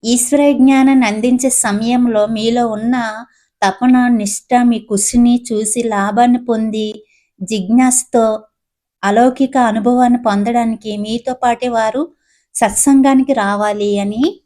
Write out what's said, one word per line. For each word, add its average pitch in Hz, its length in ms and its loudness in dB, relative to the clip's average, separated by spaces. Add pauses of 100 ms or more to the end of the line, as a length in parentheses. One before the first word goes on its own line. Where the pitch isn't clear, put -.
ఈశ్వర 285 480 2
జ్ఞానాన్ని 262 540 4
అందించే 240 440 0
సమయంలో 226 760 0
మీలో 226 420 -2
ఉన్న 226 580 -4 (400)
తపన, 254 420 2
నిష్ట, 214 400 -2 (160)
మీ 233 160 2
కృషిని 240 720 0
చూసి 214 300 -4
లాభాన్ని 233 640 0
పొంది 220 600 -4 (360)
జిజ్ఞాసతో 220 1000 0 (600)
అలౌకిక 254 540 0
అనుభవాన్ని 240 640 0
పొందడానికి 220 760 -2
మీతో 226 360 -6
పాటే 247 340 -2
వారు 233 440 -2 (440)
సత్సంగానికి 269 800 2
రావాలి 208 680 -2
అని 226 460 -4